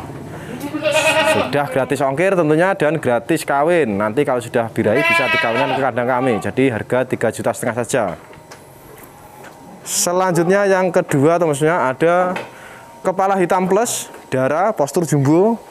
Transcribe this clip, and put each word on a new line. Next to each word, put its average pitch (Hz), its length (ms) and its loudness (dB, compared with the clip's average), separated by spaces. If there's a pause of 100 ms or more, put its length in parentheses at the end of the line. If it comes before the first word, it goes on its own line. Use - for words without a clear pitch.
(1300)
Sudah 143 400 -2
gratis 135 320 -2
ongkir 165 320 0
tentunya 170 400 2
dan 156 240 0
gratis 123 480 0
kawin. 151 480 2
Nanti 107 320 0
kalau 123 160 -2
sudah 117 240 -2
birahi 110 320 0
bisa 208 320 0
dikawinkan 131 480 -2
ke - 80 -2
kandang 120 220 -2 (100)
kami. 131 140 0 (100)
Jadi 127 240 0
harga 123 400 -2
tiga 117 240 -2
juta 113 240 -4
setengah 117 240 -4
saja. 120 240 -2 (1800)
Selanjutnya 180 800 2
yang 185 240 2
kedua, 165 480 2
teman-teman, 156 560 0
ada 180 400 2 (640)
kepala 190 400 0
hitam 185 240 2
plus, 196 480 0 (160)
darah, 147 480 0
postur 160 320 0
jumbo, 160 480 4 (160)